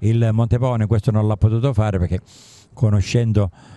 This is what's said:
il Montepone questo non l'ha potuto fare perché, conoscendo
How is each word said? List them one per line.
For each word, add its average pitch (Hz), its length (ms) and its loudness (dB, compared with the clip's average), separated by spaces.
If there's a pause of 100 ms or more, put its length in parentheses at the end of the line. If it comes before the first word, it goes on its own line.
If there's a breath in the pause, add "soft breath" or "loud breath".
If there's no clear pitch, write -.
il 113 320 0
Montepone 117 540 0
questo 107 240 0
non 107 160 0
l'ha 104 100 -2
potuto 117 360 0
fare 104 260 0
perché, 87 220 -2 (520 loud breath)
conoscendo 104 760 0 (260 loud breath)